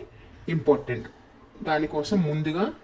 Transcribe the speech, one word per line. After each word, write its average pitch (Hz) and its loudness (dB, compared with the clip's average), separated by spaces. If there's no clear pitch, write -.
ఇంపార్టెంట్. 131 2
దానికోసం 156 0
ముందుగా 156 0